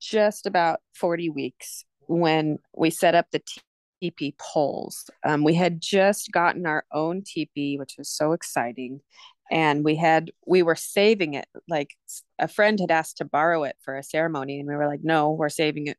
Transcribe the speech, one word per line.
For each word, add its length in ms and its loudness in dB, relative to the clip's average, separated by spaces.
just 440 0
about 340 2
forty 340 -2
weeks 560 -10
when 500 2
we 140 2
set 260 2
up 160 4
the 100 -4
teepee 380 -8
poles. 720 -4
Um, 180 2
we 120 6
had 260 2
just 500 2
gotten 360 2
our 260 -2
own 320 -2
teepee, 540 -6
which 180 -12
was 120 -14
so 240 0
exciting. 680 -6
And 340 2
we 100 4
had, 360 2
we 180 4
were 120 4
saving 600 2
it, 120 -8
like, 220 -2
s-, 140 -16
a 100 0
friend 320 2
had 100 0
asked 260 0
to 80 -6
borrow 380 2
it 180 -6
for 160 -8
a 60 -10
ceremony, 560 -2
and 100 -8
we 60 -4
were 120 2
like, 160 -4
"No, 280 2
we're 180 -2
saving 380 -2
it 120 -8